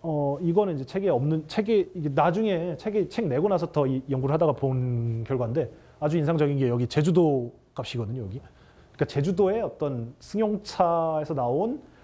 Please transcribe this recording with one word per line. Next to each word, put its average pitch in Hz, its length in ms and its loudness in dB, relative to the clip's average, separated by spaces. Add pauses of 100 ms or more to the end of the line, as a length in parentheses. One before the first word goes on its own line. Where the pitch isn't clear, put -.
어, 147 380 -2
이거는 180 360 2
이제 131 80 -6
책에 196 240 -2
없는, 151 400 0
책에, 208 460 0
이게 151 160 -4
나중에 175 680 0
책에, 208 320 -2
책 226 180 -2
내고 151 220 2
나서 170 240 0
더 143 140 2
이 131 240 0
연구를 135 240 0
하다가 160 180 4
본 120 720 -2
결과인데 123 460 -2 (280)
아주 151 200 0
인상적인 147 400 2
게 131 100 2
여기 120 180 2
제주도 151 680 2 (220)
값이거든요, 117 480 -6
여기. 104 180 -10 (520)
그러니까 - 140 0
제주도의 190 560 2
어떤 131 580 -4
승용차에서 170 1120 0
나온 147 460 0 (240)